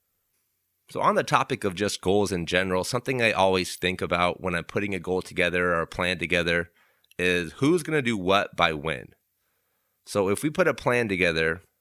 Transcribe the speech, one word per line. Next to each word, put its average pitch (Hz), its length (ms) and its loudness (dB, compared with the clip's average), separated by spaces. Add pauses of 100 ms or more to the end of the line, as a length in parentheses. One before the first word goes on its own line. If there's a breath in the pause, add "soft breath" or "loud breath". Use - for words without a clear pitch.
(880)
So - 100 -6
on 170 140 2
the 180 80 0
topic 127 420 0
of 95 100 -2
just 98 280 -2
goals 98 300 4
in 85 120 -2
general, 92 400 0
something 127 380 -4
I 110 100 4
always 95 440 2
think 92 260 -2
about 87 400 0
when 90 120 -4
I'm 85 100 -2
putting 101 300 -4
a 92 60 -6
goal 90 220 -2
together 87 500 0
or 82 80 0
a 80 60 -4
plan 90 320 -2
together 85 520 0 (480 soft breath)
is 90 360 0
who's 160 280 2
gonna 151 200 -2
do 117 140 -2
what 95 400 0
by 85 180 2
when. 71 320 -6 (1000)
So 98 240 0
if 101 140 0
we 156 80 0
put 165 180 2
a 139 60 4
plan 120 340 0
together, 85 540 0 (180)